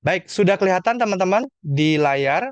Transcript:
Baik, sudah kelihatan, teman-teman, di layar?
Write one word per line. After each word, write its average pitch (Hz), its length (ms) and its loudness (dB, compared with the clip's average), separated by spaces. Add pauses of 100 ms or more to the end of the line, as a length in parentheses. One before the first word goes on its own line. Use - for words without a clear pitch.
Baik, 180 320 -4
sudah 196 240 2
kelihatan, 190 400 0
teman-teman, 202 480 0 (160)
di 151 400 0
layar? 143 520 0